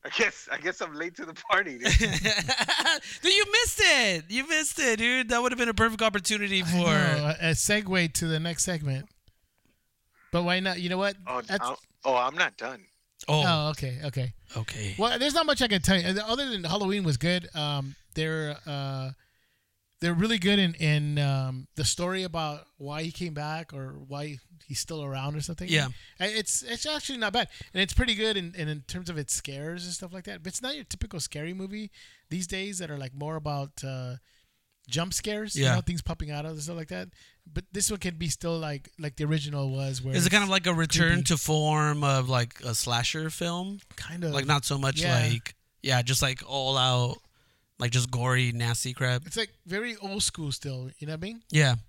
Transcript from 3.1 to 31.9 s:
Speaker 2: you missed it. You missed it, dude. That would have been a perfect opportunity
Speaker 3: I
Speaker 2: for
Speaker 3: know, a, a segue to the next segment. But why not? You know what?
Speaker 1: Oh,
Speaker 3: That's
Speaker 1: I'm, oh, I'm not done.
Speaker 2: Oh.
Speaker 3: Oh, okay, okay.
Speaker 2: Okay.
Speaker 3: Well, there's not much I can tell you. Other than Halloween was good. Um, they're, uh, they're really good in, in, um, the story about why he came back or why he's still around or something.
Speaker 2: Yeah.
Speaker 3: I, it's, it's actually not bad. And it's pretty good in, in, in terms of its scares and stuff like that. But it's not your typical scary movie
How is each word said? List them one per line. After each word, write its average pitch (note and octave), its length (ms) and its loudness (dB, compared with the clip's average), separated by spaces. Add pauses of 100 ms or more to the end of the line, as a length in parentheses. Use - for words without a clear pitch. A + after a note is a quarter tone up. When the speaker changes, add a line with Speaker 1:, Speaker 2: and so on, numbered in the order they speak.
Speaker 2:
you G4+ 180 6
missed A4 320 2
it. A#3 460 6
You B3+ 180 -2
missed D#4 320 0
it, A#3+ 200 4
dude. A#3+ 300 2
That A#3+ 120 2
would B3 100 2
have B3+ 80 -4
been A#3+ 100 2
a A3 40 0
perfect A3 280 2
opportunity G3+ 600 2
Speaker 3:
I F3 40 0
Speaker 2:
for E3+ 120 2
Speaker 3:
know, D3+ 640 4
a, E3 80 2
a - 20 4
segue F#3 640 2
to E3+ 140 0
the D#3+ 120 2
next E3 240 -2
segment. C#3+ 440 -2 (1200)
But F3 120 2
why F3+ 160 2
not? F#3 200 -2
You F3 100 -4
know F#3 80 0
what? G3 180 0 (120)
Speaker 1:
Oh, B2 140 -2
Speaker 3:
That's F#3+ 260 -2
Speaker 1:
I'm, C3+ 80 -2 (280)
oh, C3 120 4
I'm B2+ 200 2
not F3+ 220 0
done. A#2 240 -8 (460)
Speaker 2:
Oh. D3+ 180 4
Speaker 3:
Oh, D3+ 260 2
okay, C3 340 -6
okay. B2+ 280 -4 (220)
Speaker 2:
Okay. G#2+ 420 -6
Speaker 3:
Well, A#3+ 200 2
there's C4+ 160 2
not E4 120 4
much C#4+ 160 2
I B3 60 4
can G#3 140 2
tell F#3+ 180 4
you. F3 80 0 (140)
Other B3 280 -2
than G3+ 140 -4
Halloween G3 400 0
was D3+ 140 0
good. F3 380 0
Um, C#3+ 400 -4 (180)
they're, D#3 440 -4 (100)
uh, C3+ 440 -6 (880)
they're E3+ 120 2
really G#3+ 240 4
good G3+ 220 4
in, F3 160 4
in, D3 440 2
um, C3+ 560 0
the A#2+ 100 0
story F#3 380 0
about D#3 420 -4 (120)
why D3 260 -6
he E3 80 -4
came E3+ 220 -6
back D3+ 400 -6
or C3+ 220 -10 (120)
why C#3+ 300 -8 (300)
he's C#3 120 -6
still D#3 240 -6
around C#3 320 -4
or D3+ 60 -4
something. E3+ 280 -8
Speaker 2:
Yeah. D3+ 180 4 (320)
Speaker 3:
I, F#3 80 0
it's, G#3+ 360 -2
it's A#3+ 220 -6
actually D4 320 -4
not G#3+ 160 -2
bad. A3+ 140 2 (260)
And F#3+ 80 0
it's G3 120 0
pretty A#3+ 200 4
good G#3+ 240 0
in, F3 180 -6
in, E3 120 -4
in D3+ 140 -4
terms F3 280 -10
of E3 80 -6
its C#3+ 160 -4
scares D#3+ 520 -8
and F3+ 80 -8
stuff F3 200 -10
like F#3 120 -12
that. F#3+ 180 -12
But F3+ 80 -8
it's - 100 -6
not C4 140 -6
your C#4 80 -12
typical F#3 360 -6
scary D3+ 340 -8
movie G3 380 -10 (380)